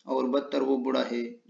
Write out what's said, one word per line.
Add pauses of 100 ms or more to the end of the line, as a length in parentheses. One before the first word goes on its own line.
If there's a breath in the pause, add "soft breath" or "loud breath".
और
बदतर
वो
बूढ़ा
है